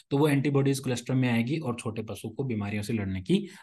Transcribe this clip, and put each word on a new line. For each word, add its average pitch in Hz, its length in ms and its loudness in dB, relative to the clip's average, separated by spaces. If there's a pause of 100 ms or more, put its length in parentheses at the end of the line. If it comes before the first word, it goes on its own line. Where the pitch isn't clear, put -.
(100)
तो 143 80 2
वो 151 100 6
एंटीबॉडीज 139 500 2
कोलेस्ट्रम 127 400 -2
में 127 120 4
आएगी 120 280 2
और 131 220 -4
छोटे 110 220 -6
पशु 104 260 -10
को 135 160 -6
बीमारियों 104 380 -2
से 101 100 -4
लड़ने 95 300 -2
की 196 260 2 (140)